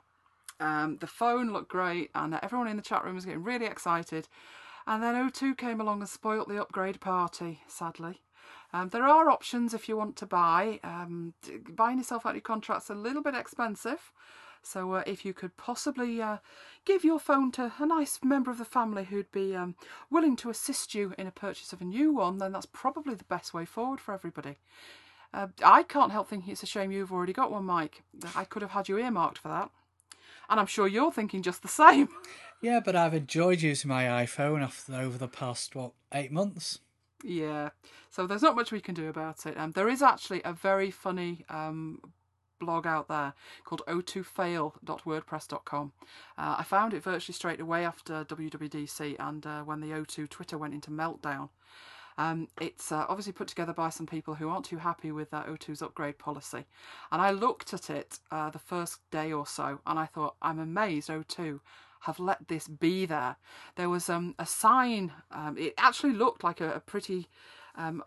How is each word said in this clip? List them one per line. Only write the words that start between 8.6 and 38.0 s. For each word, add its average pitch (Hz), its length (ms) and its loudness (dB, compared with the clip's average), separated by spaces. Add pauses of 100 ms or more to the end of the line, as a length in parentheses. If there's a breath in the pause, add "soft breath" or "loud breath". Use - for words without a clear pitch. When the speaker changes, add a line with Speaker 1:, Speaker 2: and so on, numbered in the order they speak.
Speaker 1:
Um, 180 160 -2
there 233 180 2
are 311 220 10
options 233 460 2
if - 140 -8
you 220 80 0
want 214 200 -4
to 202 100 -10
buy. 180 560 4
Um, 170 600 -8
d-, 90 160 -12
buying 226 400 0
yourself 240 260 -4
out - 60 -2
of 202 60 -6
your 208 60 -8
contract's 214 460 -4
a 208 60 -8
little 240 280 -4
bit 294 120 -2
expensive. 240 760 -6 (520 loud breath)
So, 185 320 -4
uh, 190 120 0
if 196 180 -6
you 196 80 -4
could 180 240 -10
possibly, 240 640 -4
uh, 214 180 -2 (460 loud breath)
give 381 200 4
your 320 160 6
phone 277 320 4
to 240 260 -4
a 294 80 0
nice 311 380 2
member 262 260 4
of 233 80 -4
the 240 60 -6
family 214 400 0
who'd 202 260 -4
be, 196 240 0
um, 180 220 -4 (340 loud breath)
willing 311 260 6
to 233 140 -6
assist - 440 -4
you 202 220 -2
in 190 100 -6
a 180 40 -8
purchase - 420 -10
of 180 100 -10
a - 20 -6
new 254 280 4
one, 190 260 2
then 190 140 -2
that's 190 140 -6
probably 277 480 -4
the 190 100 -10
best - 300 -4
way 170 120 -4
forward 254 340 -4
for - 120 -8
everybody. 156 440 -8 (760 loud breath)
Uh, 196 160 -4 (140)
I 220 200 12
can't 277 280 4
help 202 180 -2
thinking 196 240 -8
it's 196 100 -8
a 196 40 -8
shame 196 240 -2
you've 196 220 -4
already 180 220 -2
got 262 180 2
one, 202 120 -4
Mike. 170 380 -2 (320)
I 190 100 -2
could 202 180 -8
have 196 100 -8
had 202 160 -2
you 196 100 2
earmarked 220 400 0
for - 100 -10
that. 165 220 -2 (800 loud breath)
And 220 100 4
I'm 208 80 4
sure 202 220 2
you're 247 240 4
thinking 196 300 -2
just 180 200 -2
the - 60 -10
same. 294 460 12
<laughs> - 40 -16 (440 loud breath)
Speaker 2:
Yeah, 233 220 4
but 185 100 2
I've 165 200 6
enjoyed 160 480 4
using 143 260 2
my 127 160 4
iPhone 131 580 2
off, - 280 -6
over 131 260 -4
the 123 120 -4
past, - 460 -8
what, 127 180 -8 (200)
eight 143 180 -4
months? 190 500 -4 (440)
Speaker 1:
Yeah. 151 460 -4 (400 loud breath)